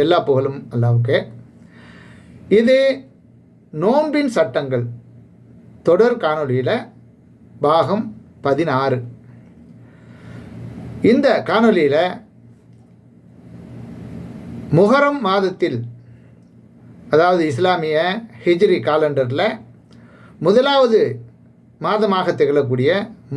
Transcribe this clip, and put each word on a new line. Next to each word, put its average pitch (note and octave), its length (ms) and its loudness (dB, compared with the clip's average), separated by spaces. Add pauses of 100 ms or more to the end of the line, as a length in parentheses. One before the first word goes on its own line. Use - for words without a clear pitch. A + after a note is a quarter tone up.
எல்லா E3+ 140 2 (120)
புகழும் C3+ 280 0 (160)
அல்லாஹ்வுக்கே. A#2+ 460 2 (1400)
இது C4 180 4 (1040)
நோன்பின் C#4+ 540 0
சட்டங்கள் C#3 460 -2 (1000)
தொடர் A3+ 400 4
காணொளியில C#3+ 440 -2 (960)
பாகம் E3 400 2 (400)
பதினாறு. C3+ 560 0 (2000)
இந்த C#4 160 2 (200)
காணொளியில F3+ 480 2 (2750)
முஹர்ரம் C#4 420 4 (100)
மாதத்தில், F#3 500 -2 (1300)
அதாவது F3 360 4
இஸ்லாமிய D#3+ 460 -2 (480)
ஹிஜ்ரி F3 420 2
காலண்டர்ல D3 560 0 (1040)
முதலாவது B3+ 540 4 (840)
மாதமாக F#3+ 540 0
திகழக்கூடிய C#3 520 2 (460)